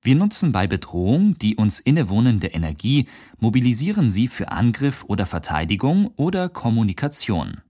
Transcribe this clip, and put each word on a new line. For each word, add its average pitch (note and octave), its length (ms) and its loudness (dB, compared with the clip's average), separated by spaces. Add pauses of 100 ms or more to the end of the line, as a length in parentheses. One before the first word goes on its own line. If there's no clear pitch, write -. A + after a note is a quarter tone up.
Wir C3+ 120 4
nutzen F#3 360 2
bei F#2 160 0
Bedrohung G2+ 720 0
die G#2+ 160 0
uns G#2+ 240 2
innewohnende A2 680 2
Energie, E2+ 600 -2 (320)
mobilisieren B2 720 0
sie G#2+ 160 0
für - 240 -8
Angriff A#2+ 540 0
oder G#2 200 -2
Verteidigung F#2+ 800 0 (100)
oder F3+ 320 -2
Kommunikation. A2 1200 -2